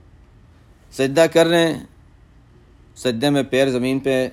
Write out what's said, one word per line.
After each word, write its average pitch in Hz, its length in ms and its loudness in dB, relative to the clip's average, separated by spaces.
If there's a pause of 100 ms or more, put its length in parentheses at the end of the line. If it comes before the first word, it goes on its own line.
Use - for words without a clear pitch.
(920)
سجدہ 139 420 2
کر 165 120 4
رہے 165 280 2
ہیں، - 120 -14 (1120)
سجدے 127 340 -2
میں 143 140 0
پیر 135 260 0
زمین 131 300 -2
پہ 131 340 -2